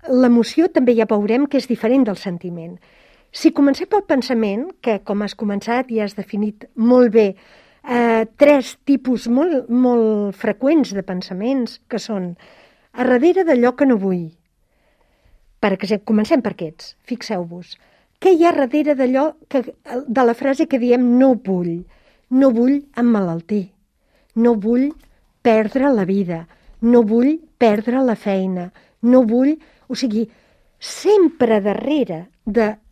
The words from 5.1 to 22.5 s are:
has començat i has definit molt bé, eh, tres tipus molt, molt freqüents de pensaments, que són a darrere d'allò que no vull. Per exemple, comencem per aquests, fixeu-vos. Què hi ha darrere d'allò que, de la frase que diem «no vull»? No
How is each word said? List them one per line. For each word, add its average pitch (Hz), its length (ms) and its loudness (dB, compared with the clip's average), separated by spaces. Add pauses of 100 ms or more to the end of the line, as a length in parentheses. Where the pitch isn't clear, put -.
has 202 120 -8
començat 233 560 -4
i 220 100 -2
has 202 140 -6
definit 208 580 -8
molt 240 380 4
bé, 208 200 4 (540)
eh, 233 400 0 (100)
tres 285 460 4
tipus 254 460 -2
molt, 269 420 0
molt 226 640 2
freqüents 254 580 0
de 196 100 -6
pensaments, 202 840 -6
que 233 120 -8
són 185 360 -8 (600)
a 247 80 -4
darrere 294 400 2
d'allò 247 320 2
que 285 120 2
no 240 100 4
vull. 185 300 -4 (1400)
Per 202 80 2
exemple, 196 340 -4
comencem 220 380 0
per 202 100 -4
aquests, - 480 -14
fixeu-vos. 180 760 -10 (440)
Què 381 140 4
hi 320 80 4
ha 339 80 4
darrere 294 440 0
d'allò 262 340 0 (160)
que, 262 180 -4
de 254 640 -6
la 233 100 2
frase 277 320 -2
que 262 120 0
diem 247 260 2 (100)
«no 262 200 4
vull»? 175 500 -6 (460)
No 269 200 4